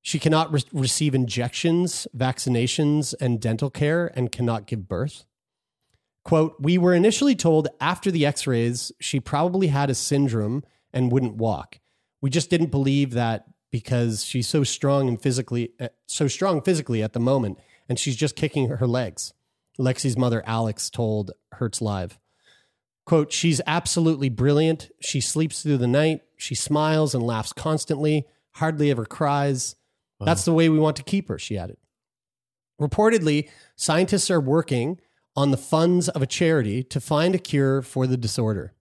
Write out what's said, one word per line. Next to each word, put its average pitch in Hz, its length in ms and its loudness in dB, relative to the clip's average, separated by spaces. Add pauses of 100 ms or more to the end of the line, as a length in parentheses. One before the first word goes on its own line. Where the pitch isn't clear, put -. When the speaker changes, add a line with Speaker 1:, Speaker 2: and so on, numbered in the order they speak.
Speaker 1:
She - 200 -4
cannot 156 320 2
re-, 143 100 0 (100)
receive 139 400 0
injections, 131 920 -2 (100)
vaccinations, 131 1040 0
and 120 200 0
dental 117 280 -2
care, 160 460 -2
and 123 160 -2
cannot 117 360 -2
give 101 220 -8
birth. 110 360 -6 (1000)
Quote, 160 360 2
"We 170 180 2
were 180 160 4
initially 220 400 4
told 156 340 2 (120)
after 175 300 -2
the 160 160 2
x-rays 120 720 -2
she - 200 -4
probably 175 480 0
had 139 220 2
a 123 40 2
syndrome 123 680 0 (300)
and 127 180 0
wouldn't 123 260 2
walk. 110 440 -4 (400)
We 139 100 -2
just 156 200 -2
didn't 165 200 2
believe 139 420 2
that 117 340 -2 (260)
because 117 520 -2
she's 123 220 -4
so 156 160 0
strong 139 460 0
and 117 120 -2
physically, 123 600 -2
uh, 123 80 -8 (180)
so - 220 -2
strong 180 340 0
physically 143 400 0
at 107 100 -4
the 120 80 -4
moment, 120 380 0 (300)
and 127 100 -2
she's 131 180 -2
just 151 200 -2
kicking 143 320 -2
her 127 180 -2
legs," 117 460 -4 (460)
Lexi's 131 380 0
mother, 120 300 0
Alex, 113 440 -2
told 110 420 -2 (200)
Hertz - 300 -6
Live. 101 360 -6 (880)
Quote, 156 260 2
"She's 160 340 2
absolutely 160 640 0
brilliant. 147 640 0 (100)
She - 200 -4
sleeps 156 420 -2
through 147 160 0
the 123 80 0
night. 151 360 2 (140)
She - 180 -8
smiles 156 600 0
and 123 120 0
laughs 113 260 -4
constantly, 151 760 -2 (260)
hardly 151 380 0
ever 117 160 0
cries. 143 680 -2 (420)
Speaker 2:
Wow. 101 80 -4
Speaker 1:
That's 165 180 2
the 170 80 2
way 165 160 6
we 156 100 4
want 156 180 2
to 143 60 -12
keep - 280 -4
her," 95 80 -6
she - 180 -8
added. 87 220 -10 (1000)
Reportedly, 156 680 2 (280)
scientists 180 540 0
are 170 100 4
working 143 600 0 (360)
on 139 140 2
the 135 60 2
funds 165 520 2
of 156 140 -2
a 131 40 0
charity 131 560 0
to - 180 -6
find 160 340 2
a 180 40 0
cure 135 440 0
for 131 240 -2
the 127 100 0
disorder. 110 640 -4